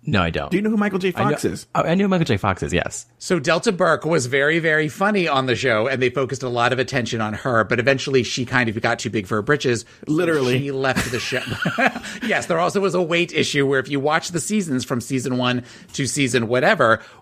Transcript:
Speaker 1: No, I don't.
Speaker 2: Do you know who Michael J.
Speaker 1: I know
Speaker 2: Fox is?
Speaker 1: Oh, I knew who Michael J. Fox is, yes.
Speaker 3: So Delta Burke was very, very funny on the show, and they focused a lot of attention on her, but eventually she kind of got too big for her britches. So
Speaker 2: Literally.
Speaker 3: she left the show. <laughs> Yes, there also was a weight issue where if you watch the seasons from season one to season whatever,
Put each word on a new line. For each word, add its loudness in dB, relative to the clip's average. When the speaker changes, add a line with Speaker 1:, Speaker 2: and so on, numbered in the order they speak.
Speaker 1:
No, 2
I 2
don't. -4
Speaker 2:
Do 0
you 2
know 2
who 0
Michael 0
J. 0
Speaker 1:
I -2
know 2
Speaker 2:
Fox -2
is? -4
Speaker 1:
Oh, 2
I 2
knew 4
who 2
Michael 2
J. 2
Fox 0
is, -4
yes. -2
Speaker 3:
So -2
Delta 2
Burke 2
was 2
very, 2
very 2
funny 0
on 0
the 2
show, 2
and 0
they 4
focused -4
a -4
lot 2
of -2
attention -2
on -2
her, 0
but 2
eventually 2
she -4
kind 0
of -4
got 0
too -6
big -4
for -2
her 0
britches. 0
So 0
Speaker 2:
Literally. 2
Speaker 3:
she -4
left -2
the -4
show. -4
<laughs> -2
Yes, 0
there 0
also 0
was 0
a 2
weight 0
issue 0
where 2
if -4
you -2
watch 0
the -4
seasons -2
from -2
season -4
one 0
to -2
season 0
whatever, 4